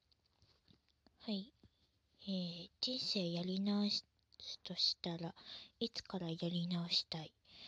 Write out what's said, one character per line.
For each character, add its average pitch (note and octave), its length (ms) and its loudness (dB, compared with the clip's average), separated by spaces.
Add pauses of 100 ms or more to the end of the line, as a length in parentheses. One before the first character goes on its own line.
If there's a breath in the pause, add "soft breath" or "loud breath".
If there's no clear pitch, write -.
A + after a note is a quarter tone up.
(1300)
は A3+ 40 -2
い。 G#3 220 -2 (760)
え G3 40 -2
ー、 F3 400 -2 (100)
人 B3+ 180 0
生 F3 340 2
や F3 100 0
り F#3 180 0
直 G3+ 300 4
す - 140 0 (600)
と F3+ 120 -6
し - 260 4
た E3+ 160 0
ら、 E3+ 160 -4 (440 loud breath)
い A#3 120 2
つ - 120 -6
か - 160 -4
ら E3+ 120 -2
や E3 100 -2
り E3+ 280 0
直 F3 200 0
し - 200 2
た E3 100 -4
い D#3 120 -8 (380 loud breath)